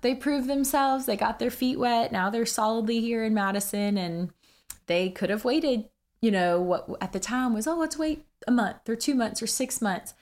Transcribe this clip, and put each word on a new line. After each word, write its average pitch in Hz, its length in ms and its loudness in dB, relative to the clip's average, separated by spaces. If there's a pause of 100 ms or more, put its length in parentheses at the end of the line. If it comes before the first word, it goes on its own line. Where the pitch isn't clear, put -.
they 254 120 2
proved 262 340 0
themselves. 277 600 2
They 208 100 0
got 220 220 -2
their 240 100 0
feet 254 300 -2
wet. 240 320 2
Now 190 180 0
they're 233 160 0
solidly 226 540 0
here 226 240 0
in 220 100 2
Madison, 202 640 0
and 175 340 -4 (540)
they 180 240 2
could 185 220 -2
have 214 140 -2
waited, 254 400 2 (360)
you 226 80 4
know, 180 320 4
what 180 260 0 (140)
at 185 120 -6
the 190 60 -2
time 247 340 -2
was, 220 120 -2
"Oh, 320 120 0
let's 320 200 -2
wait 311 280 -2 (200)
a 240 60 2
month 226 360 0
or 226 80 -2
two 269 200 0
months 220 260 0
or 233 60 -4
six - 340 -4
months." 190 400 -2